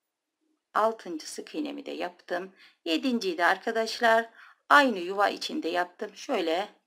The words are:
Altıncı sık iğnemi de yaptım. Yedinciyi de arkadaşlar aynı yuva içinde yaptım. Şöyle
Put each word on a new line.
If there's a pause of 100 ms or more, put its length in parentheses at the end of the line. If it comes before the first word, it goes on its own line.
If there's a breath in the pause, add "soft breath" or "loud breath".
(720)
Altıncı
sık
iğnemi
de
yaptım. (300 soft breath)
Yedinciyi
de
arkadaşlar (400 loud breath)
aynı
yuva
içinde
yaptım.
Şöyle (180)